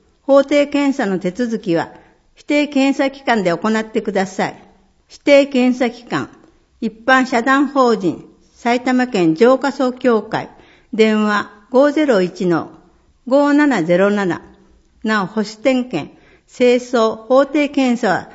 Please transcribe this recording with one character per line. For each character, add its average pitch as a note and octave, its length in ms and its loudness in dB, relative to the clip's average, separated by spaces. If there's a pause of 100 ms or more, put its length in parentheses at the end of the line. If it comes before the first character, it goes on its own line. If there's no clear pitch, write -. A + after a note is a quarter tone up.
(220)
法 C#4 220 4
定 C#4+ 240 0
検 C#4+ 280 -2
査 A3 120 -2
の F#3+ 100 -2
手 F3+ 140 -6
続 A3+ 260 -6
き F#3+ 180 -4
は、 D#3+ 160 -4 (440)
指 - 100 -20
定 D4 220 0
検 C4+ 280 0
査 C#4 140 -2
機 - 160 -14
関 A3+ 180 0
で F3 80 0
行 A3 280 -2
っ A3 60 -6
て A3 180 -6
く G#3+ 80 -6
だ F#3+ 160 -2
さ F#3+ 220 -6
い。 - 140 -16 (460)
指 - 140 -20
定 C#4+ 240 6
検 B3 300 0
査 B3+ 120 -2
機 - 160 -14
関、 C3+ 240 -8 (520)
一 A3 120 -6
般 C4 320 0
社 A#3+ 160 -2
団 C4+ 260 0
法 B3 280 2
人、 F#3 320 -6 (260)
埼 A#3+ 280 -2
玉 B3+ 260 0
県 F3+ 260 0
浄 A#3+ 240 4
化 C4 140 -4
槽 B3+ 200 -2
協 B3 300 0
会、 E3 280 -8 (440)
電 G#3+ 300 2
話 G#3 280 -2 (200)
五 C#4 200 4
ゼ D4+ 140 0
ロ A3+ 160 2
一 F#3 240 -4
の E3 280 -2 (520)
五 C#4+ 280 2
七 C#4+ 300 2
ゼ F3 140 2
ロ G3 140 2
七。 G3 300 -2 (640)
な A3 200 -2
お、 - 20 -2
保 G#3+ 160 -4
守 G#3 140 -4
点 B3+ 340 -2
検、 C#3+ 260 -10 (320)
清 B3 280 2
掃、 A#3 400 0
法 C4 320 0
定 C#4+ 220 -2
検 C4 300 -2
査 G#3+ 100 -2
は、 D3 260 -4